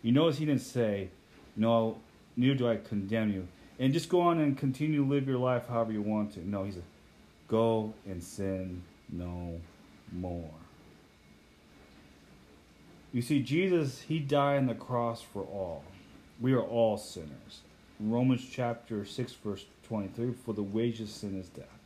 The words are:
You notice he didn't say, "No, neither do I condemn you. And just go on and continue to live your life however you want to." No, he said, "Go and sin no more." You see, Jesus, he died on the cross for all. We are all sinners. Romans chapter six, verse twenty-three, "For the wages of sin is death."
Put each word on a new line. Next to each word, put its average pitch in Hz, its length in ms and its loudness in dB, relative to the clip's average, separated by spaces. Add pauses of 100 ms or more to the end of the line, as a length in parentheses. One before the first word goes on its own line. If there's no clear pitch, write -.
You 117 100 2
notice 147 260 6
he 156 80 -2
didn't 139 160 2
say, 101 480 -2 (460)
"No, 113 440 4 (360)
neither 131 200 4
do 123 120 2
I 113 100 4
condemn 104 540 -2
you. 92 160 -4 (320)
And 131 120 4
just 160 180 0
go 175 120 6
on 170 180 6
and 143 180 2
continue 143 460 0
to 135 60 2
live 139 180 2
your 131 100 2
life 123 300 2
however 117 240 0
you 107 100 -2
want 107 320 0
to." 90 140 -8
No, 101 160 -2
he 98 80 -6
said, 87 120 -10 (640)
"Go 110 460 2 (120)
and 90 180 -8
sin 92 600 -6 (260)
no 87 500 -8 (520)
more." 87 420 -8 (2500)
You 120 100 0
see, 139 200 2
Jesus, 160 600 0
he 160 160 -2
died 143 400 2
on 131 80 2
the 117 80 0
cross 117 460 -2
for 98 220 -8
all. 82 400 -6 (560)
We 127 140 4
are 117 80 4
all 113 360 4
sinners. - 640 -12 (380)
Romans 120 500 2
chapter 117 560 -4
six, - 280 -6
verse 101 320 -8 (180)
twenty-three, 110 500 -4
"For 120 200 -6
the 104 100 -2
wages 110 460 -2
of - 60 -14
sin 95 240 -8
is 90 100 -12
death." - 360 -18